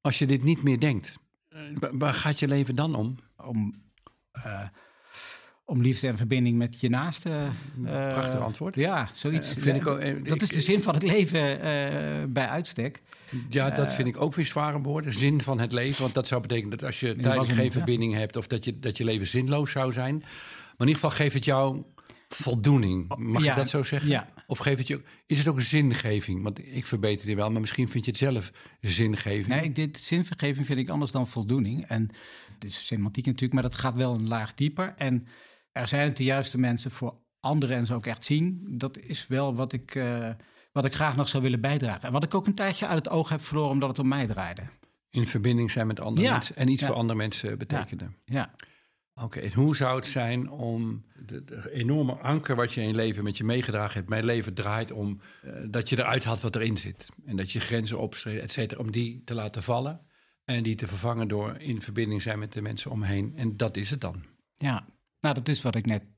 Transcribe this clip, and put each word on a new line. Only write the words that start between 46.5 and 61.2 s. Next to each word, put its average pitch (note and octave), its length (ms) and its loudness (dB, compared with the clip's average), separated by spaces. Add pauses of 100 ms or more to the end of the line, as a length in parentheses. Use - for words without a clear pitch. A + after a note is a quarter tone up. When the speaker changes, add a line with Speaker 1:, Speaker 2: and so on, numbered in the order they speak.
Speaker 1:
en C3 120 4
iets C3+ 120 4
Speaker 2:
Ja. C#3+ 60 0
Speaker 1:
voor C3+ 100 2
andere A2+ 220 2
mensen G#2+ 320 -2
Speaker 2:
Ja. G#2 60 -4
Speaker 1:
betekenen. G2 680 -6
Speaker 2:
Ja. B2+ 260 -2 (720)
Speaker 1:
Oké, A2+ 180 -8
en G#2 120 -4
hoe C#3 240 4
zou C3 200 0
het B2+ 100 -6
zijn B2 440 -2
om A2+ 540 -4 (220)
de, - 180 -12
de - 280 -14
enorme B2+ 400 2
anker C#3+ 440 -2
wat A#2+ 160 2
je B2 80 -2
in A2 60 0
je G#2+ 80 0
leven G#2+ 300 0
met G#2 120 -2
je G#2+ 80 -4
meegedragen G#2+ 500 0
hebt, F#2 140 -4
"Mijn A2 160 0
leven A2+ 300 0
draait G#2+ 380 -2
om", G2+ 280 -4 (220)
eh, - 80 -16 (180)
dat A#2 200 -2
je C3+ 100 2
eruit B2+ 260 2
haalt A2+ 160 0
wat A2 160 -4
erin A2 200 0
zit. F#2 320 -8 (180)
En A2 100 -6
dat F#2+ 160 -4
je A#2 80 -4
grenzen A2+ 380 -2
opstreept, A2 440 -6
et G#2+ 100 -6
cetera, A2+ 280 -4
om A2+ 100 -4
die A#2+ 340 -4
te A#2+ 100 -8
laten G#2+ 280 -6
vallen C3 380 -2 (440)
en A#2+ 180 0
die A2 120 0
te G#2+ 120 -6
vervangen A2 420 -2